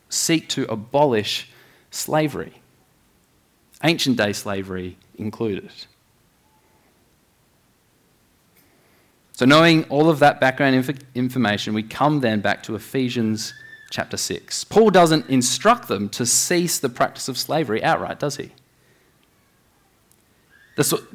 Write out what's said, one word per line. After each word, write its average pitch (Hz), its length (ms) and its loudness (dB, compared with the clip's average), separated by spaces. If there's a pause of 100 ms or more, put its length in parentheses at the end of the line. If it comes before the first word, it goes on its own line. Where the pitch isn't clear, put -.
seek - 400 -2
to 135 220 -4
abolish 120 800 0 (400)
slavery, - 600 -4 (1300)
ancient 143 340 0
day 104 160 0
slavery 95 640 -8 (200)
included. 104 540 -6 (3500)
So - 120 -2
knowing 160 400 6
all 151 240 2
of 143 100 0
that 143 200 4
background 131 360 2
inf-, 127 280 -2 (100)
information, 120 600 -2
we 107 100 -2
come 143 380 0
then 110 180 0
back 104 240 -2
to 110 120 -8
Ephesians 117 800 -4 (360)
chapter - 260 -6
six. - 480 -8
Paul 214 280 4
doesn't 160 360 4
instruct 135 600 0
them 101 200 -2
to - 160 -4
cease 175 540 0
the 135 80 -2
practice - 400 -4
of 131 100 -8
slavery 139 460 -2
outright, 143 360 -2
does 143 180 -4
he? - 160 -14 (2250)
That's 143 140 0
what, - 120 -4 (120)